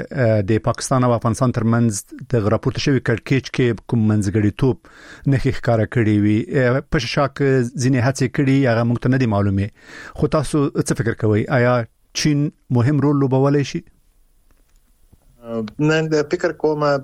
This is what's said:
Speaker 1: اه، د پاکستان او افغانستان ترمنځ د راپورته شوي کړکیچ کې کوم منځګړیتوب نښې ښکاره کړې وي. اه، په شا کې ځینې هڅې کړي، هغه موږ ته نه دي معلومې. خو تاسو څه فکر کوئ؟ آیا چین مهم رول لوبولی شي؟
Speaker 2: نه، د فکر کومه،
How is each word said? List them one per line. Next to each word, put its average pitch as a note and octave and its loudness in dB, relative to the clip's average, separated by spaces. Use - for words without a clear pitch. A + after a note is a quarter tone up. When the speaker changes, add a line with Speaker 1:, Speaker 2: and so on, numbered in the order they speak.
Speaker 1:
اه، A2 2
د G#2+ 0
پاکستان B2+ -2
او B2 2
افغانستان A#2 0
ترمنځ A2+ 0
د G#2+ 0
راپورته A2 0
شوي C3+ 0
کړکیچ B2 -2
کې A#2+ 0
کوم A2 0
منځګړیتوب G#2 0
نښې C3+ 2
ښکاره A2+ 0
کړې G#2+ 2
وي. G#2+ 2
اه، B2+ 2
په - -4
شا C3+ -2
کې C3+ 0
ځینې C3 2
هڅې C3+ 0
کړي، C3+ 2
هغه A#2 2
موږ A#2 0
ته B2 -2
نه C3 2
دي C3 0
معلومې. G2+ 0
خو D#3 -2
تاسو D3 0
څه D#3+ -2
فکر A2+ -2
کوئ؟ G#2+ 0
آیا B2 0
چین D3 0
مهم B2+ 2
رول D3 2
لوبولی C#3 2
شي؟ E3+ -8
Speaker 2:
نه، D#3 2
د D3+ 0
فکر F3 -2
کومه، D3 0